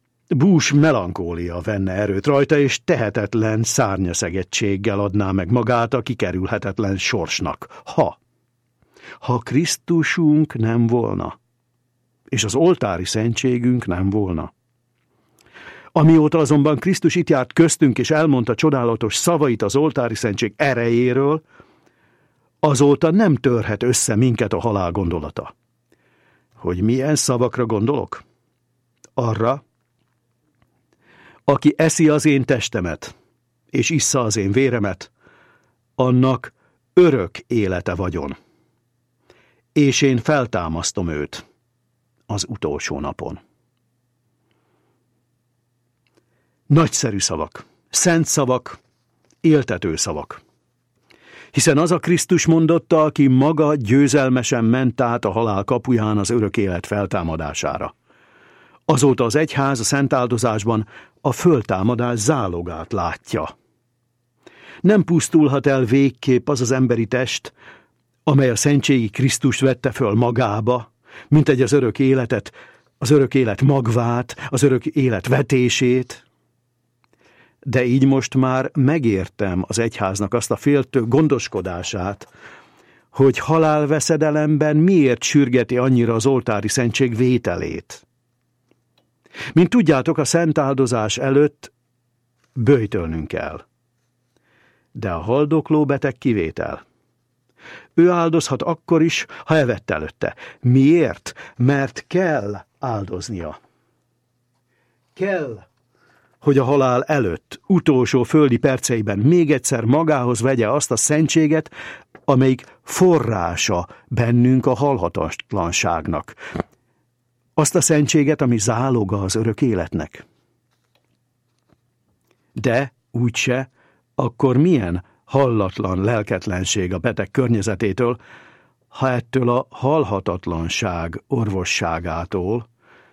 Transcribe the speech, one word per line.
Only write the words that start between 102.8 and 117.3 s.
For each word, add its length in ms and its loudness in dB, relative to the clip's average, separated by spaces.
Kell, 520 -6
hogy 180 2
a 60 4
halál 380 2
előtt, 640 -4
utolsó 560 4
földi 340 4
perceiben 640 -2
még 340 4
egyszer 320 -2
magához 560 0
vegye 300 0
azt 200 -2
a 60 0
szentséget, 760 0
amelyik 580 0
forrása 1080 0
bennünk 580 2
a 80 2
halhatatlanságnak. 1600 -4